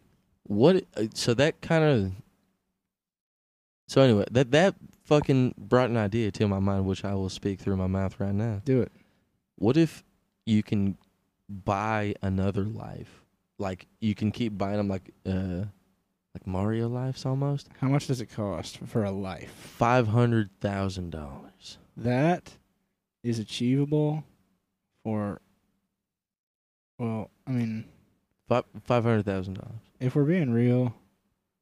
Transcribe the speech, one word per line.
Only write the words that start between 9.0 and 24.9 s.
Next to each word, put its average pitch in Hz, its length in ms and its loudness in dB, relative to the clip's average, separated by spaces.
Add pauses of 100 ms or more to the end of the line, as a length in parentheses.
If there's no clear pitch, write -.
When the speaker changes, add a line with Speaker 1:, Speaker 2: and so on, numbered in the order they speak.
Speaker 1:
What 120 180 2
if 165 260 0 (420)
you 107 180 2
can 98 340 -2 (500)
buy 104 760 -2
another 95 420 -2
life? 107 580 -12 (380)
Like, 95 280 -8 (120)
you 107 160 0
can 107 160 -2
keep 107 260 -4
buying 101 220 -2
'em 101 80 -2
like, 92 240 -6 (140)
uh, 95 400 -2 (680)
like - 140 -16
Mario 107 400 -2
lives 127 380 -6
almost. 139 420 -2 (140)
Speaker 2:
How 135 80 0
much 143 180 0
does 131 140 -2
it 101 60 -10
cost 98 500 -8 (100)
for 113 160 -2
a 98 80 -2
life? 95 400 -8
Speaker 1:
Five 120 560 0
hundred 113 420 2 (120)
thousand 98 500 -4
dollars. 71 640 -14 (200)
Speaker 2:
That 131 560 0 (680)
is 117 160 -2
achievable 147 840 0 (800)